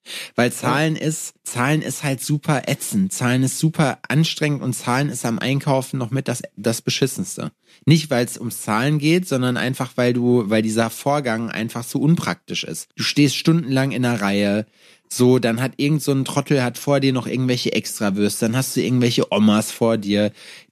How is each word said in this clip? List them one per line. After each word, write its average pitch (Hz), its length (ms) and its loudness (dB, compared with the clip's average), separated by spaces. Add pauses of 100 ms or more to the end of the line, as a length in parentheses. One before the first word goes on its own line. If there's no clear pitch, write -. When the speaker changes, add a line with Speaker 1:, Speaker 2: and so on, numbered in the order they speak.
(340)
Speaker 1:
Weil 120 180 2
Zahlen 147 440 0
Speaker 2:
Ja. - 60 -6
Speaker 1:
ist, 156 320 -4 (100)
Zahlen 143 360 0
ist - 220 -8
halt 135 180 -2
super 147 460 -2
ätzend. 98 460 -2
Zahlen 127 320 0
ist - 160 -2
super 160 380 0 (100)
anstrengend 147 540 0
und 127 100 -4
Zahlen 131 360 -2
ist 143 160 -6
am 113 140 -2
Einkaufen 135 600 -2
noch 123 120 -4
mit 135 160 -2
das, 123 160 -4 (140)
das 113 260 -2
Beschissenste. - 720 -4 (340)
Nicht, 151 240 6
weil's 123 280 0
ums - 240 -8
Zahlen 131 360 0
geht, 165 300 2
sondern 127 280 0
einfach, 127 380 -4
weil 123 180 2
du, 123 380 2
weil 110 120 4
dieser 110 280 0
Vorgang 123 600 -2
einfach 117 340 -6
so - 160 -4
unpraktisch 139 640 0
ist. - 320 -12
Du 113 80 -4
stehst 147 320 2
stundenlang 160 560 2
in 123 120 0
einer 120 160 0
Reihe, 101 460 0 (420)
so, 123 300 4
dann 117 220 0
hat 131 160 -4
irgend 143 260 0
so 143 100 -2
ein 135 120 2
Trottel 135 400 0
hat 120 140 -4
vor 143 200 0
dir 135 140 2
noch 120 140 -2
irgendwelche 123 480 -2
Extrawürste, 104 720 0
dann 110 100 0
hast 131 180 -2
du 127 80 0
irgendwelche 123 480 2
Omas 107 400 4
vor 113 280 0
dir, 101 340 0 (400)